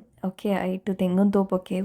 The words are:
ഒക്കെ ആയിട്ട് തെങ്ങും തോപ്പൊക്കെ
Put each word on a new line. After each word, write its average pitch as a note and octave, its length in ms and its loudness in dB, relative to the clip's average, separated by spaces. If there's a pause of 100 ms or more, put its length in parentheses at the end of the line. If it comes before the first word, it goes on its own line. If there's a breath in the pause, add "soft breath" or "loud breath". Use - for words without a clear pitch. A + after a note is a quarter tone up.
(280)
ഒക്കെ F#3+ 220 -6 (100)
ആയിട്ട് F#3 320 -4 (100)
തെങ്ങും F#3 340 4
തോപ്പൊക്കെ F#3+ 500 0